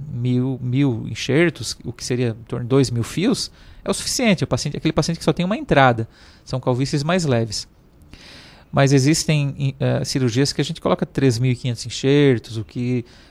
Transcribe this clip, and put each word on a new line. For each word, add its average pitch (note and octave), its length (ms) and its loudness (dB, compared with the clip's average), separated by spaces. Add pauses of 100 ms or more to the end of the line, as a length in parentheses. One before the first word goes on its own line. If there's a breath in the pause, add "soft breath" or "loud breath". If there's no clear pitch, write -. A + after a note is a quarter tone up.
(120)
mil, B2 480 0
mil B2 480 0
enxertos, B2+ 760 -2
o - 100 -8
que - 100 -16
seria B2 260 -2
em A2+ 160 -8
torno B2 200 -8
de A2+ 40 -6
dois C3 200 4
mil A#2 140 -2
fios, - 480 -2 (320 soft breath)
é G3 80 -2
o - 20 0
suficiente, - 500 0
o - 40 0
paciente, C3+ 280 -2
aquele D#3 160 -2
paciente E3 280 -2
que - 40 -16
só E3 80 2
tem E3+ 140 0
uma G3 100 -2
entrada, C3+ 520 4 (360 soft breath)
são C3 160 -6
calvícies C3 440 -2
mais E3+ 220 0
leves. A2+ 420 -2 (1040 soft breath)
Mas C3+ 200 4
existem, C#3+ 880 2
eh, B2 240 0
cirurgias B2+ 480 0
que - 80 -4
a D3 40 2
gente D#3+ 180 -8
coloca F#3 240 0
três B2+ 320 0
mil B2+ 140 0
e A#2+ 40 -2
quinhentos A#2+ 300 -8
enxertos, C3+ 720 2
o A2 60 -4
que, B2 420 -4 (260 soft breath)